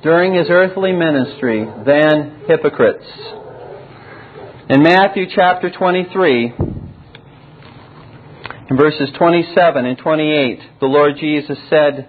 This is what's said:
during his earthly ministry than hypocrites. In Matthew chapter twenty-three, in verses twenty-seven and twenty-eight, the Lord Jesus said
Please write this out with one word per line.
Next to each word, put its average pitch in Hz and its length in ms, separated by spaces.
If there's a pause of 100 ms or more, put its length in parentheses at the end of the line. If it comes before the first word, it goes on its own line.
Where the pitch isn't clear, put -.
during 175 320
his 165 160
earthly 185 400
ministry 135 720 (220)
than 151 640
hypocrites. 151 580 (1600)
In 135 140
Matthew 185 500
chapter 180 380
twenty-three, 180 840 (2250)
in 135 80
verses 147 360
twenty-seven 170 720
and 127 100
twenty-eight, 151 640 (200)
the 135 80
Lord 143 300
Jesus 147 400 (100)
said 143 400